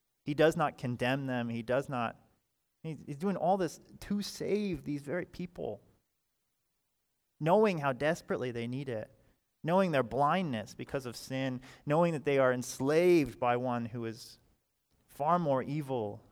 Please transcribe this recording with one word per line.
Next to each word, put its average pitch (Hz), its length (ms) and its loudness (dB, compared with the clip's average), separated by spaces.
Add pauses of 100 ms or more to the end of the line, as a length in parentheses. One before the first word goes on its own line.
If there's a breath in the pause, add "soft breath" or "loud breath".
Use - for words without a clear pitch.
(240)
He 143 120 -4
does 156 200 6
not 147 220 0
condemn 127 480 0
them. 123 240 -2
He 117 140 -6
does 127 260 0
not, 120 260 -4 (680)
he's, 160 140 -8 (100)
he's 147 100 -8
doing 185 180 -2
all 180 220 2
this 180 220 -2 (220)
to 202 200 -4
save 190 640 -4
these 143 180 -6
very 160 240 -6
people, 156 560 -10 (1600)
knowing 180 400 4
how 139 120 0
desperately 139 600 -2
they 117 160 -4
need 131 200 -6
it, 113 220 -6 (540)
knowing 180 280 2
their 139 120 4
blindness 135 720 0
because 131 320 -6
of 113 80 -10
sin, 131 440 -4 (280 loud breath)
knowing 165 260 4
that 139 120 -4
they 143 120 2
are 131 160 6
enslaved 143 840 2
by 123 180 2
one 123 280 -2
who 117 200 -6
is 113 320 -10 (720)
far 160 320 0
more 139 240 2
evil 131 580 -4 (100)